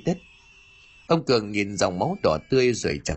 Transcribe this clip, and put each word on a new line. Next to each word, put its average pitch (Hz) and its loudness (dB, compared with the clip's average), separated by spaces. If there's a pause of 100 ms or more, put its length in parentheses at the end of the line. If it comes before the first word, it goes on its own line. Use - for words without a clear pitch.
đất. 180 0 (880)
Ông 165 0
Cường 110 0
nhìn 101 -2
dòng 92 0
máu 151 -2
đỏ 78 2 (120)
tươi 127 4
rồi 73 -4
chặt 80 -4